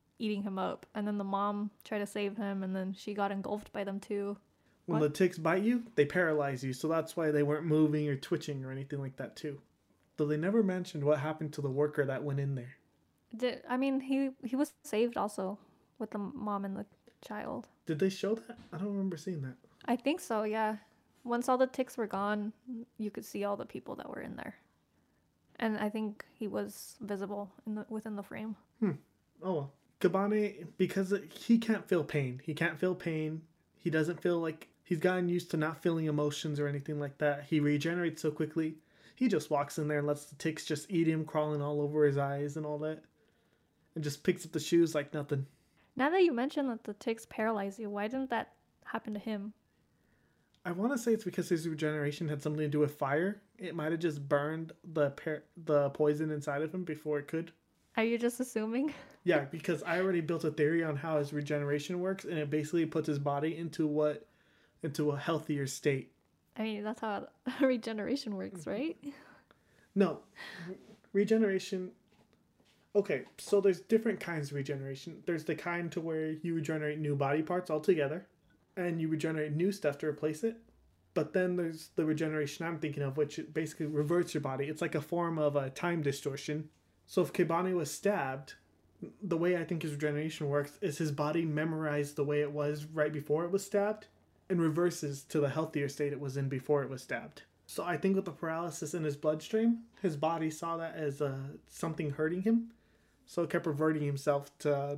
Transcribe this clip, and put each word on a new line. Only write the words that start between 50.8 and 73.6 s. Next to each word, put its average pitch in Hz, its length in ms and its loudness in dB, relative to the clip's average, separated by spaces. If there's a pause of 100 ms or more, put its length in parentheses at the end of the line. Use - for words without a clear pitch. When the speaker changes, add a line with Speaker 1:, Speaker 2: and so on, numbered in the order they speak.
Speaker 2:
say 233 160 2
it's 220 100 0
because - 240 -2
his 165 200 2
regeneration 151 600 0
had 147 140 -4
something 151 200 -2
to 151 60 2
do 147 120 2
with 147 180 2
fire. 160 440 2 (160)
It 170 180 -8
might 156 180 0
have 160 80 0
just 143 260 0
burned 156 460 0 (200)
the 143 180 4
par-, 151 320 -6 (220)
the 143 260 6
poison 151 380 4
inside 147 320 -2
of 156 120 -2
him 185 100 -2
before 151 360 -2
it 143 100 -8
could. 170 240 -4 (420)
Speaker 1:
Are 226 80 2
you 233 140 2
just 240 240 0
assuming? 254 580 -2
<laughs> - 40 -16 (220)
Speaker 2:
Yeah, 151 200 4
because 160 380 -2
I 175 180 0
already 185 180 2
built 160 240 -2
a 156 80 2
theory 160 320 4
on 151 140 0
how 156 200 0
his 147 140 0
regeneration 147 680 -2
works, 190 240 -2
and 165 120 -2
it 147 120 -2
basically 156 360 2
puts 156 220 -2
his 143 120 2
body 143 360 0
into 165 320 0
what, 151 400 2 (540)
into 147 300 0
a 139 60 0
healthier 147 480 0
state. 135 460 0 (460)
Speaker 1:
I 220 60 -2
mean, 208 200 -4
that's 220 160 -4
how 208 300 -4 (160)
<laughs> 254 160 -2
regeneration 226 720 0
works, 190 300 -8
Speaker 2:
Mm-hmm. - 40 -6
Speaker 1:
right? 277 280 -4 (1000)
Speaker 2:
No. 185 240 4 (480)
Re-, 185 80 -10 (380)
regeneration. 196 800 2 (1040)
Okay, 147 280 2 (140)
so - 220 4
there's 190 200 6